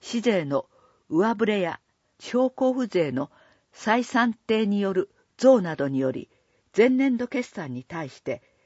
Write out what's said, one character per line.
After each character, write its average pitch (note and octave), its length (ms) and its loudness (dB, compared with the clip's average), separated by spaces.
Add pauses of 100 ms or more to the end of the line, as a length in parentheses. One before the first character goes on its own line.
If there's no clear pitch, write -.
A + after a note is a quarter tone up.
市 - 200 -6
税 G#3 240 2
の C#3 220 -2 (420)
上 G3+ 260 2
振 G#3+ 120 0
れ G#3 140 0
や E3+ 200 -4 (380)
地 - 160 -16
方 B3+ 220 2
交 C4 220 0
付 B3+ 80 -2
税 E3+ 240 0
の C3 220 -6 (400)
再 A#3 320 0
算 A#3+ 300 0
定 A3 320 0
に G3+ 140 0
よ G3 120 -2
る F#3 180 -2 (280)
増 B3+ 220 6
な E3 140 -4
ど C#3+ 140 -2
に C3+ 100 -2
よ C3 140 0
り、 - 160 -10 (480)
前 A#3 140 6
年 C4 260 2
度 A#3+ 100 -4
決 B3 240 -8
算 C#3+ 240 -10
に B2+ 80 -10
対 D#3+ 280 -10
し - 100 -20
て - 220 -8 (240)